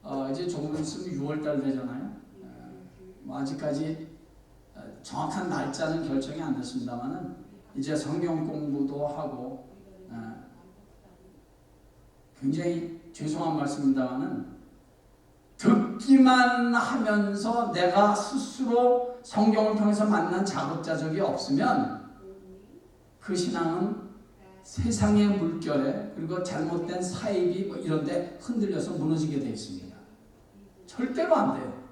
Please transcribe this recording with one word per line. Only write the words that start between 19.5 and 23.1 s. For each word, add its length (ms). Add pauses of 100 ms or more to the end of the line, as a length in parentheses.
통해서 280
만난 400
자급자족이 760
없으면 880 (1120)